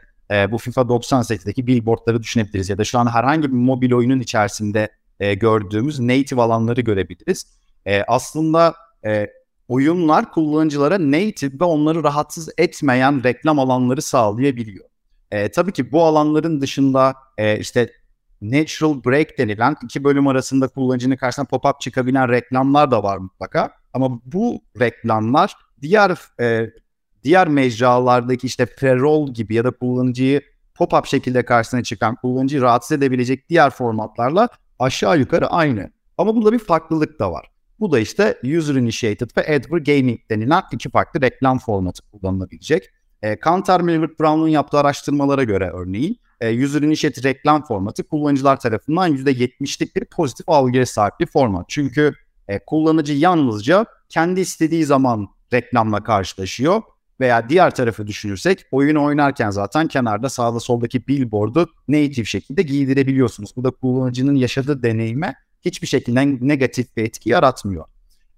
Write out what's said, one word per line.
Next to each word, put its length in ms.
e, 200
bu 60
fifa 320
doksan 320
sekiz'deki 460
billboardları 560
düşünebiliriz 460
ya 80
da 60
şu 160
an 60
herhangi 420
bir 100
mobil 360
oyunun 260
içerisinde, 720
e, 140
gördüğümüz 680
native 420
alanları 400
görebiliriz. 760
E, 180
aslında, 720
e, 220
oyunlar 640
kullanıcılara 680
native 600
ve 40
onları 400
rahatsız 540
etmeyen 680
reklam 360
alanları 420
sağlayabiliyor. 840
E, 200
tabii 200
ki 200
bu 120
alanların 580
dışında, 520
e, 220
işte 320
natural 640
break 340
denilen 460
iki 200
bölüm 240
arasında 400
kullanıcının 480
karşısına 300
pop-up 340
çıkabilen 500
reklamlar 640
da 120
var 140
mutlaka. 540
Ama 320
bu 360
reklamlar 760
diğer, 360
e, 280
diğer 240
mecralardaki 1000
işte 160
pre-roll 680
gibi 200
ya 100
da 80
kullanıcıyı 720
pop-up 320
şekilde 380
karşısına 380
çıkan, 320
kullanıcıyı 460
rahatsız 360
edebilecek 520
diğer 200
formatlarla 800
aşağı 400
yukarı 280
aynı. 440
Ama 180
bunda 180
bir 60
farklılık 600
da 120
var. 200
Bu 120
da 80
işte 380
user 180
initiated 600
ve 40
adver 360
gaming 420
denilen 420
iki 180
farklı 320
reklam 380
formatı 420
kullanılabilecek. 800
E, 180
Kantar 420
Milward 380
Brown'un 280
yaptığı 300
araştırmalara 640
göre 300
örneğin, 460
e, 240
user 160
initiated 420
reklam 420
formatı 380
kullanıcılar 560
tarafından 480
yüzde 240
yetmişlik 640
bir 100
pozitif 440
algıya 360
sahip 340
bir 60
format. 440
Çünkü, 440
e, 180
kullanıcı 480
yalnızca 720
kendi 300
istediği 460
zaman 420
reklamla 500
karşılaşıyor 800
veya 300
diğer 260
tarafı 320
düşünürsek 640
oyunu 320
oynarken 460
zaten 380
kenarda 420
sağda 300
soldaki 480
billboard'u 600
native 380
şekilde 360
giydirebiliyorsunuz. 920
Bu 80
da 80
kullanıcının 640
yaşadığı 480
deneyime 520
hiçbir 260
şekilde 600
negatif 500
bir 60
etki 260
yaratmıyor. 560